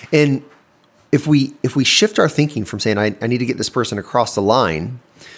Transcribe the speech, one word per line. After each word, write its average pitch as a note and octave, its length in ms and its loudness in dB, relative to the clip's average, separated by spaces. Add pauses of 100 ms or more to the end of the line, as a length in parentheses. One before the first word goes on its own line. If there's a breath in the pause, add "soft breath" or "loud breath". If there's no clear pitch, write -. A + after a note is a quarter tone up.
(140 loud breath)
And C#3+ 280 4 (720)
if D3 160 0
we, C#3+ 260 2 (100)
if C3 120 -2
we C#3 80 0
shift G#3+ 360 2
our F3 100 4
thinking D3 340 -2
from G2+ 160 -8
saying, G#2+ 180 0
"I, G#2 240 0
I A2+ 60 -4
need A#2+ 120 0
to B2 60 -2
get A#2+ 120 -6
this G#2+ 120 -4
person A#2 280 -4
across A2+ 380 -2
the G#2 60 -2
line," G#2 600 0 (360 loud breath)